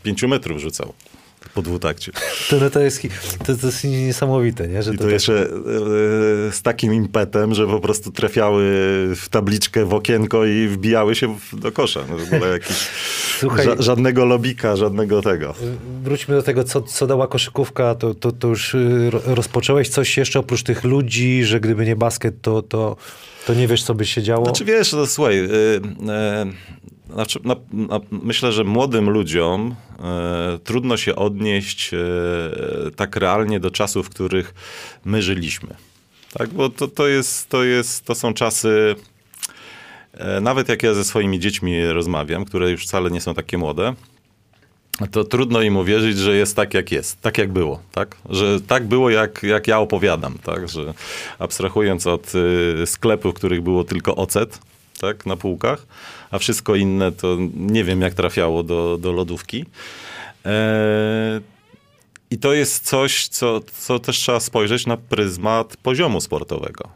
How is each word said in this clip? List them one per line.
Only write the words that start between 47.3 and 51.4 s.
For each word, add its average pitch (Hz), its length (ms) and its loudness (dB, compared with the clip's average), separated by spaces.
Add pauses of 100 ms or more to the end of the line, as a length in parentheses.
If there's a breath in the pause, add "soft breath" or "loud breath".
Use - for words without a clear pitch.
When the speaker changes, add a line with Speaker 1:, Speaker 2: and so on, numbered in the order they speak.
Speaker 1:
jak 98 140 0
było, 82 280 0 (120)
tak? 98 240 -6 (140)
Że 98 300 2
tak 120 260 0
było, 123 240 4
jak, 107 320 2
jak 104 260 2
ja 110 100 6
opowiadam, 87 600 0
tak? 85 300 -6
Że 78 260 -8 (440 loud breath)
abstrahując 95 680 0